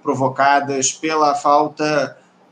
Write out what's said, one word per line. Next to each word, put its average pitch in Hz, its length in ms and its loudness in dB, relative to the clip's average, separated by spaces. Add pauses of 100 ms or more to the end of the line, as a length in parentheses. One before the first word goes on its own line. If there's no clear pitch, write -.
provocadas 135 880 0
pela 156 420 0
falta, 147 800 0 (360)